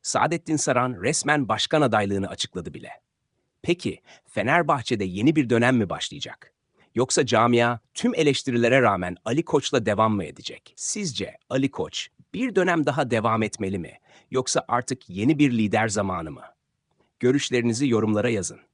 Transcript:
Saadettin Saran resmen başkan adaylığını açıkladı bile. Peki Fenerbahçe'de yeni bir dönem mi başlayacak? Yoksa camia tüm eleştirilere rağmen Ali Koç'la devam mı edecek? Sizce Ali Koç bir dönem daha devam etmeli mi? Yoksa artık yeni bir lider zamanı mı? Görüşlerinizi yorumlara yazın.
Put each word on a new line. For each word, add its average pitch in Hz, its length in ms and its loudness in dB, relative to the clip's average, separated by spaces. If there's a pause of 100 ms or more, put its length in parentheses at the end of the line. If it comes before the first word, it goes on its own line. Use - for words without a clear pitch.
Saadettin 156 540 0
Saran 127 460 0
resmen 143 460 0
başkan 113 340 0
adaylığını 101 460 0
açıkladı - 460 -8
bile. - 160 -16 (720)
Peki 170 400 -4 (280)
Fenerbahçe'de 135 760 0
yeni 101 320 0
bir 143 140 0
dönem 120 280 4
mi 101 120 0
başlayacak? - 640 -10 (420)
Yoksa 131 300 2
camia 117 540 4 (140)
tüm 240 220 -2
eleştirilere 131 680 2
rağmen 90 340 0 (100)
Ali 135 200 0
Koç'la 131 400 0
devam 110 300 2
mı 98 100 -2
edecek? - 500 -16
Sizce 147 600 -8 (120)
Ali 135 220 0
Koç - 380 -8 (240)
bir 226 220 -4
dönem 170 300 2
daha 139 260 0
devam 113 320 2
etmeli 98 360 -4
mi? 82 140 -10 (380)
Yoksa - 360 -2
artık 123 420 -4
yeni 117 300 0
bir 143 120 4
lider 110 360 2
zamanı 95 440 -4
mı? 69 120 -18 (760)
Görüşlerinizi 123 680 0
yorumlara 107 420 2
yazın. 101 300 -4 (140)